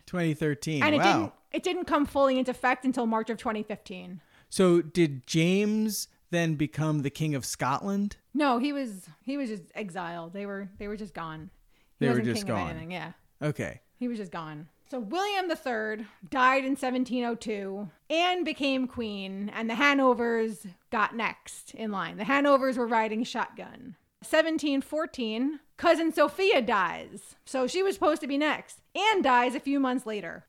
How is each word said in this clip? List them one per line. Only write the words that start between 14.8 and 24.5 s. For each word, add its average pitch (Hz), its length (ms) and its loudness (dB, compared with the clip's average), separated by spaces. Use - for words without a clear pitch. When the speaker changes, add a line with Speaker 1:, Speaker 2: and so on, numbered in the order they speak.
Speaker 2:
So 262 80 -6
William 370 500 -2
the 320 80 -2
Third 220 500 -6
died 262 340 4
in 269 120 0
seventeen 254 480 -2
oh 233 100 -2
two 202 560 -8
and 359 360 0
became 269 420 0
queen, 202 680 -6
and 226 140 -4
the 226 60 -2
Hanovers 233 920 2
got 214 240 2
next - 600 -8
in 220 160 -6
line. 175 260 -4
The 196 80 -6
Hanovers 269 520 4
were 240 100 0
riding 220 380 0
shotgun. - 720 -8
Seventeen 311 580 2